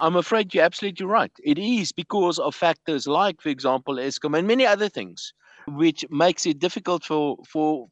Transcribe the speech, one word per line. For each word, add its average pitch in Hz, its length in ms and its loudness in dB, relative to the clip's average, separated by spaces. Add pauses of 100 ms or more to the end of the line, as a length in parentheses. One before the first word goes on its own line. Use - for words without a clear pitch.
I'm 165 140 2
afraid 196 360 0
you're 165 140 4
absolutely 185 400 -4
right. 214 260 0 (120)
It 147 160 2
is 208 320 -2
because 175 480 0
of 143 160 -2
factors 160 500 0
like, 165 340 0
for 156 100 -4
example, 131 480 -2
Eskom 135 380 -4
and 175 120 0
many 254 180 4
other 202 240 2
things, 92 420 -12 (360)
which 147 420 0
makes 170 380 2
it 151 100 0
difficult 175 480 -2
for, 147 320 -2 (100)
for, 156 440 -2